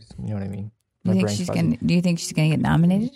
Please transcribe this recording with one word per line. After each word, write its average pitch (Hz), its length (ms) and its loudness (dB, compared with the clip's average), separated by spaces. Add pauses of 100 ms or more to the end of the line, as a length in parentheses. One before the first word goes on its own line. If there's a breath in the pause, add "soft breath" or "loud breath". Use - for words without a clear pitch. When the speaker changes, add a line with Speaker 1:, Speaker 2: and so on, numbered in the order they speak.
(200)
Speaker 1:
you 123 100 -8
know 107 60 -4
what 98 80 -6
I 98 40 -8
mean? 101 240 -10 (320)
Speaker 2:
You 180 60 0
Speaker 1:
My - 40 2
Speaker 2:
think 190 120 2
Speaker 1:
brain's - 120 -2
Speaker 2:
she's 180 100 -4
Speaker 1:
fuzzy. 175 140 -2
Speaker 2:
gonna? - 240 0
Do 165 80 2
you 175 80 2
think 175 160 0
she's - 140 -8
gonna 156 180 2
get 151 100 2
nominated? 175 560 2